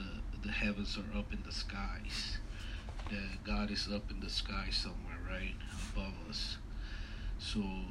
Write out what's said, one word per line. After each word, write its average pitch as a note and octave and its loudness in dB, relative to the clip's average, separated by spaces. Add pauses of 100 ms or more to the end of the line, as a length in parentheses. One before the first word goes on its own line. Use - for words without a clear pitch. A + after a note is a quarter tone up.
(440)
the G#2 0
heavens G#2 4
are G2+ 0
up G#2 0
in - -2
the - -4
skies, - 0 (720)
that G2 -2
God G#2 4
is - 2
up G#2 2
in - 0
the F#2+ -2
sky - 2
somewhere, - 0 (100)
right, F#2 0 (360)
above G3 2 (160)
us. - 0 (800)
So - 2 (300)